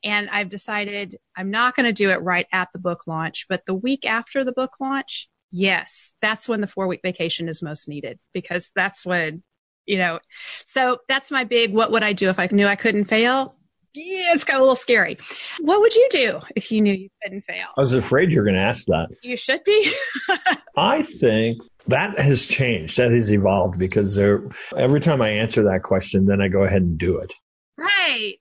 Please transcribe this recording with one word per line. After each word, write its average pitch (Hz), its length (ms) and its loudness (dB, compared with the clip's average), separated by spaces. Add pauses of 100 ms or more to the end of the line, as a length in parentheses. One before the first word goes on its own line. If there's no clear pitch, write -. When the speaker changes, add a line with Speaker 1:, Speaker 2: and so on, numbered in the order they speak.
Speaker 1:
And 208 260 -4
I've 202 180 -4
decided 202 680 -8 (180)
I'm 190 160 -6
not 240 240 0
gonna 240 160 2
do 196 200 2
it 175 100 0
right 175 320 -2
at 185 180 -2
the 185 80 -14
book 175 280 -6
launch, 160 420 -8
but 185 160 -4
the 190 80 -4
week 247 320 -4
after 240 400 -2
the 254 80 -6
book 262 260 -6
launch, 269 480 -8 (240)
yes, - 720 -4
that's 220 260 -4
when 220 140 -2
the 202 60 -4
four-week 190 360 -6
vacation 170 460 -6
is 160 120 -10
most 151 280 -10
needed, 139 300 -12 (140)
because 180 400 -10
that's 190 320 -4
when, 175 380 -4 (420)
you 196 120 -2
know, 170 220 -2 (460)
so 254 340 0 (100)
that's 269 220 -4
my 269 120 -2
big, 233 300 0
"What 220 180 2
would 220 120 2
I 208 100 0
do 190 160 0
if 185 100 -2
I 180 120 0
knew 202 160 4
I 196 100 2
couldn't 208 280 0
fail?" 247 500 0 (400)
Yeah, 349 380 -2
it's 320 100 0
got 277 140 0
a - 20 2
little 262 160 6
scary. 214 420 0 (440)
What 349 200 4
would 440 140 6
you 494 160 8
do 233 300 0 (140)
if - 160 -6
you 220 80 2
knew 208 140 4
you 190 160 -8 (140)
couldn't 196 180 -10
fail? - 240 -10 (100)
Speaker 2:
I 135 60 2
was 127 120 2
afraid 139 380 2
you 143 80 4
were 104 60 2
gonna 95 140 2
ask 104 260 0
that. 82 220 0 (160)
Speaker 1:
You 247 120 -6
should 262 280 -4
be. 415 280 2 (440)
<laughs> - 420 -4
Speaker 2:
I 254 240 2
think 113 640 0 (240)
that 160 320 0
has 139 260 4
changed. 107 520 -2
That 123 140 4
has 113 220 4
evolved, 95 460 4
because 95 340 2
there, 101 300 4 (340)
every 135 220 4
time 147 240 2
I 107 60 2
answer 107 340 2
that 95 180 4
question, 95 460 2
then 98 120 2
I 98 100 2
go 98 140 2
ahead 95 200 2
and 85 160 0
do 87 180 0
it. - 160 -10 (440)
Speaker 1:
Right. 302 640 -2